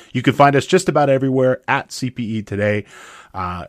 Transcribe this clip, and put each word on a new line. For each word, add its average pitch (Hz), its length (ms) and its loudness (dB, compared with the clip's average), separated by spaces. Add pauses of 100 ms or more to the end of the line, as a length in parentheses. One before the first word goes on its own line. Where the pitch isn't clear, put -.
(120)
You 123 100 -2
can 131 120 2
find 143 200 6
us 135 120 0
just 180 220 0
about 147 220 2
everywhere 131 560 0
at 135 240 -4
C 127 200 -8
P 113 260 -6
E 110 60 -4
Today, 104 420 -2 (500)
uh, 90 340 -8